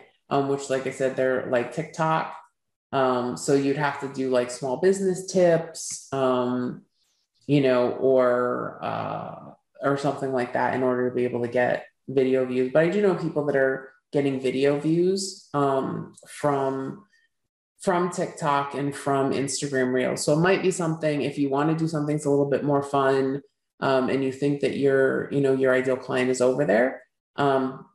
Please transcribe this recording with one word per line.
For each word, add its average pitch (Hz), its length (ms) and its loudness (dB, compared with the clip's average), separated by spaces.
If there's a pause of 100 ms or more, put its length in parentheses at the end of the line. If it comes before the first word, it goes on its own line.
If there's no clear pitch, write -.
(300)
um, 139 180 0
which, 139 220 -4
like 131 160 -2
I 131 40 -4
said, 131 260 -2
they're 131 340 0
like 120 220 -2
TikTok. 160 640 -2 (580)
Um, 127 440 0
so - 180 0
you'd 139 220 2
have 143 240 -2
to 139 80 -8
do, 131 220 -4
like, 123 200 2
small 131 280 -6
business 190 540 0
tips, - 800 0
um, 127 720 0 (640)
you 143 140 4
know, 123 320 4
or, 123 880 2
uh, 107 720 -8 (300)
or 143 140 2
something 135 360 -2
like 123 200 -2
that 123 220 0
in 127 80 0
order 123 260 0
to 123 60 -6
be 123 100 0
able 123 180 -2
to 120 60 -4
get 123 380 0 (220)
video 131 360 2
views. 127 280 -2
But 156 120 4
I 170 40 2
do 202 140 0
know 190 120 4
people 156 320 -2
that 139 100 0
are 135 360 0 (200)
getting 139 280 0
video 135 380 2
views, 175 760 0
um, 139 600 -2 (140)
from, 135 760 -4 (760)
from 180 300 0
TikTok 143 640 -2
and 139 200 -4
from 139 380 0
Instagram 135 600 -2
Reels. 127 320 -2
So 151 80 2
it 151 80 4
might 190 220 4
be 185 80 2
something, 160 520 -2
if 143 160 -4
you 143 100 0
wanna 147 260 2
do 160 140 -2
something 151 280 -2
that's 147 100 -4
a 143 40 0
little 143 180 2
bit 131 160 0
more 143 180 2
fun, 135 600 2 (380)
um, 131 280 2
and 135 160 0
you 131 80 -2
think 143 280 -2
that - 160 -2
your, 135 560 2
you 143 80 0
know, 135 120 4
your 131 200 2
ideal 127 240 2
client 127 340 -2
is 123 100 0
over 131 240 2
there, 233 380 2 (340)
um, 135 580 0